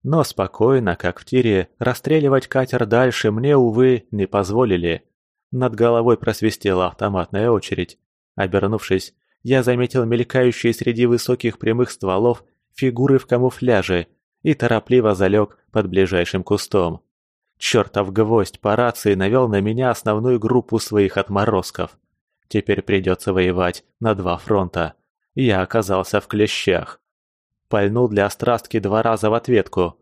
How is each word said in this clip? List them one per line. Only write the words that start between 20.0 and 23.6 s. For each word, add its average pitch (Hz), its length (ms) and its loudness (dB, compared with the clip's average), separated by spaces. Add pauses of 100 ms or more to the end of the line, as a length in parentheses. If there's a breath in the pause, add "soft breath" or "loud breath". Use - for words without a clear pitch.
группу 113 400 0
своих 104 380 0
отморозков. 101 800 -2 (500)
Теперь - 340 -2
придется 95 520 -2
воевать 90 500 0 (160)